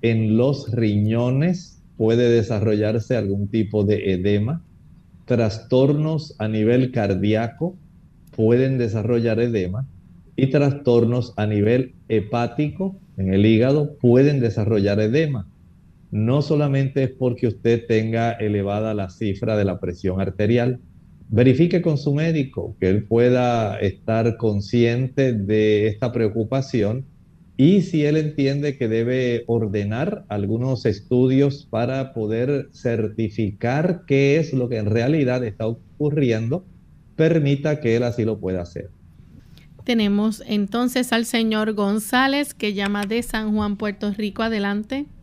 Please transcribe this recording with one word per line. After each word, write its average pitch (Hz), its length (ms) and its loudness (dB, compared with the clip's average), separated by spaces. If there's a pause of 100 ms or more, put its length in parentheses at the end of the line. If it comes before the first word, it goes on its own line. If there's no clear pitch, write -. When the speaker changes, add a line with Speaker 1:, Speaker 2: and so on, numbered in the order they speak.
Speaker 1:
en 113 320 2
los 131 360 0
riñones, 117 1080 0 (140)
puede 117 340 2
desarrollarse 110 880 0
algún 101 320 -2
tipo 107 380 0
de 95 260 0
edema. 104 500 0 (640)
Trastornos 135 1120 0
a 107 100 -4
nivel 117 420 2
cardíaco 107 880 -2 (580)
pueden 127 420 2
desarrollar 113 640 0
edema 113 480 -2 (480)
y 131 120 0
trastornos 123 920 2
a 107 100 0
nivel 107 460 0 (160)
hepático 120 880 -4 (180)
en 95 180 -2
el 101 120 4
hígado 131 520 2
pueden 135 440 4
desarrollar 104 580 0
edema. 123 480 -2 (640)
No 117 300 0
solamente 139 600 0
es 127 80 0
porque 127 360 -2
usted 117 400 0
tenga 113 460 0
elevada 104 600 -2
la 98 160 -6
cifra 107 460 -4
de 104 80 2
la 92 160 -2
presión 92 400 -4
arterial. 117 600 0 (500)
Verifique 143 520 4
con 165 160 0
su 139 160 -2
médico 143 680 -2
que 92 100 2
él 98 160 0
pueda 117 760 2
estar 107 560 0
consciente 120 960 0
de 107 560 2
esta 113 240 -2
preocupación 113 920 -2 (500)
y 175 260 6
si 156 240 0
él 151 120 2
entiende 143 600 -2
que 123 100 -2
debe 120 580 0
ordenar 110 840 -2
algunos 113 580 -4
estudios 131 840 2
para 131 440 -4
poder 117 580 -2
certificar 117 1400 -2
qué 139 300 4
es 156 160 -2
lo 123 160 0
que 120 80 -4
en 107 100 -2
realidad 123 560 0
está 110 240 -6
ocurriendo, 131 960 -2 (500)
permita 151 640 2
que 113 160 0
él 120 80 2
así 113 220 -2
lo 110 140 -2
pueda 92 220 -4
hacer. - 280 -12 (960)
Speaker 2:
Tenemos 214 640 0
entonces 240 680 -2
al 233 120 0
señor 220 480 0
González, 247 840 0
que 214 180 -4
llama 202 320 -4
de 226 160 -2
San 220 320 -4
Juan, 208 240 -2
Puerto 208 400 -6
Rico. 214 240 -4
Adelante. 214 640 -4 (180)